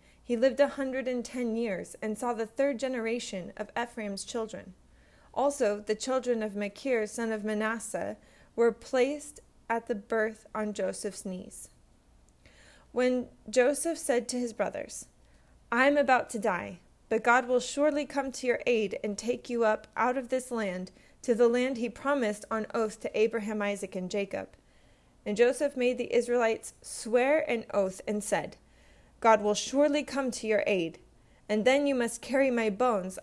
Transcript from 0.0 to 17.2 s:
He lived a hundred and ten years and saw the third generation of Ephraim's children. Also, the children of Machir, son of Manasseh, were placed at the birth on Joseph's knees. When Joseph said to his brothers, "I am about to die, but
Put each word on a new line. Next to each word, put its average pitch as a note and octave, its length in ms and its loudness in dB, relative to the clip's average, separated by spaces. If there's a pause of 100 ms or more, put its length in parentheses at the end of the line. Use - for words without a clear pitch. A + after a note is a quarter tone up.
He A#3+ 140 -2
lived B3 240 4
a C#4+ 80 6
hundred C4 400 -4
and B3 160 -2
ten A#3+ 320 -4
years F#3+ 440 -4
and G#3+ 160 -4
saw A#3+ 160 -2
the A3 140 -4
third C#4 320 0
generation A#3 800 -4
of G#3 200 -10
Ephraim's G#3+ 480 -6
children. G#3+ 500 -8 (600)
Also, B3+ 460 2
the G#3+ 160 -2
children B3 440 0
of G#3 140 -4
Machir, G#3 520 -2
son A3+ 260 -4
of G#3+ 120 -4
Manasseh, G#3+ 720 -4 (380)
were A#3 160 4
placed C4 680 -2 (280)
at A3+ 180 -2
the A#3+ 100 -2
birth A3 580 -2
on G#3+ 180 -4
Joseph's G3 540 -6
knees. - 420 -12 (1200)
When B3+ 360 2 (220)
Joseph C#4 480 2
said A#3+ 300 0
to B3 100 -4
his A#3+ 140 -4
brothers, - 540 -6 (680)
"I B3+ 160 4
am C#4+ 100 4
about B3+ 320 4
to A#3+ 80 -6
die, G3 400 -2 (300)
but A3 160 0